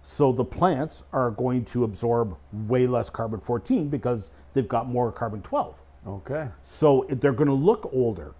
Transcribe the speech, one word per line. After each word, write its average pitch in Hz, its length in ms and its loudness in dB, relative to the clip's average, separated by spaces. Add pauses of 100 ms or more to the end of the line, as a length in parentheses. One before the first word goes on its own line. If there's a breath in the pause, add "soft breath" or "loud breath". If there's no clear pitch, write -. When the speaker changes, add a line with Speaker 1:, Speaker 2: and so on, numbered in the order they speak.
Speaker 1:
So - 320 2
the 123 120 0
plants 160 580 -2 (100)
are 127 180 0
going 123 340 -2
to 123 200 -2
absorb 113 520 -2 (140)
way 110 340 0
less 123 240 0
carbon 110 300 -6
fourteen 143 500 -2
because 123 400 -4 (240 soft breath)
they've 131 140 0
got 120 220 -2
more 120 220 0
carbon 107 300 -8
twelve. - 400 -4 (260)
Speaker 2:
Okay. 123 420 -8 (120)
Speaker 1:
So 143 420 4
it, 131 180 -4
they're 139 120 6
gonna 143 200 4
look 175 400 2
older 107 460 0